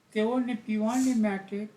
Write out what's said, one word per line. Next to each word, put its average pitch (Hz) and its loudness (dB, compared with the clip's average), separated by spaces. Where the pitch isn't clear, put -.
તેઓને 240 0
પીવાને 233 0
માટે 202 -2